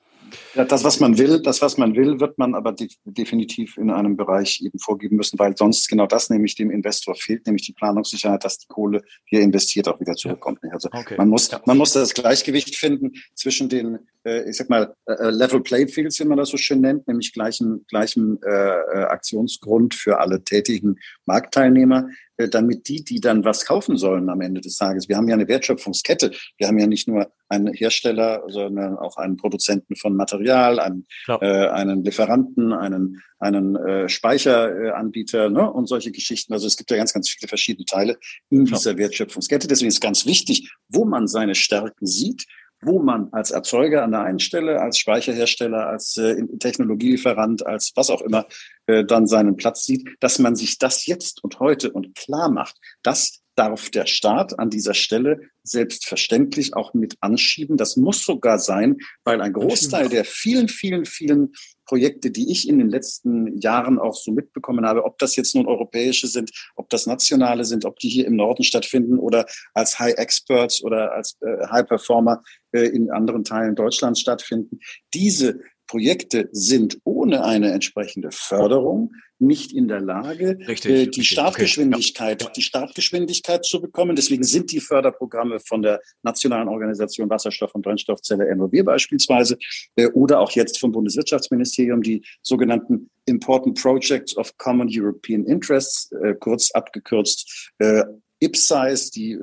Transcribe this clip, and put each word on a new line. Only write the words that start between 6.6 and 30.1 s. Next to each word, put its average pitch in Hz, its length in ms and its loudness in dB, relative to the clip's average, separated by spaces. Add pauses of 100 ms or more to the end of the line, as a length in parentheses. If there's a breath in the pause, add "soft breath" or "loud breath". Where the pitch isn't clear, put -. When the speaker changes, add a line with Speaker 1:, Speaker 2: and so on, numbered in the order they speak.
Speaker 1:
Investor 101 440 -4
fehlt, - 300 -6
nämlich 104 220 0
die - 80 -16
Planungssicherheit, 104 680 -2
dass - 140 -4
die - 100 -20
Kohle, 104 360 -2 (280 soft breath)
die 107 60 2
er 107 60 6
investiert, 98 460 2
auch - 120 -4
wieder - 120 -4
Speaker 2:
Ja. - 40 -6
Speaker 1:
zurückkommt. - 440 -8 (100)
Also - 200 -10
Speaker 2:
Okay. 117 280 -12
Speaker 1:
man 101 100 4
muss, 110 220 4
Speaker 2:
Ja. 120 160 -8
Speaker 1:
man 127 100 6
muss 143 160 4
das 131 220 2
Gleichgewicht 135 640 0
finden 139 360 -2 (220 loud breath)
zwischen 131 340 -4
den, 113 300 -4 (260)
äh, 117 240 -4
ich 107 80 -8
sag 127 140 -6
mal, 110 240 2 (100)
äh, - 80 -6
äh, 113 180 0
Level 127 300 2
Playing 131 280 0
Fields, 156 300 -4
wie 160 60 -2
man 147 140 2
das 143 100 0
so 143 80 -6
schön 135 240 0
nennt, 135 280 2
nämlich 117 260 -4
gleichem, 110 540 -2
gleichem, 107 540 0
äh, 95 80 -4
äh, 98 540 0
Aktionsgrund 113 880 0
für - 240 2
alle 92 260 0
tätigen 101 520 2 (300 loud breath)
Marktteilnehmer, 131 840 4 (300 loud breath)
äh, 117 100 0
damit 117 400 0
die, 147 160 -8
die 117 160 -4
dann 110 240 2
was 107 220 0
kaufen 170 320 0
sollen 92 320 0
am 92 100 -4
Ende 92 220 -6
des - 140 -12
Tages, 95 340 -2
wir 98 80 2
haben 117 100 2
ja 113 60 2
eine 107 140 2
Wertschöpfungskette, 110 840 0 (260 loud breath)
wir 101 120 -2
haben 110 100 4
ja 107 80 4
nicht 107 220 0
nur 104 220 -2 (180)
einen 101 260 0
Hersteller, 113 720 0
sondern 98 480 -4
auch - 220 -10
einen 92 180 -4
Produzenten 101 580 -2
von 101 220 -2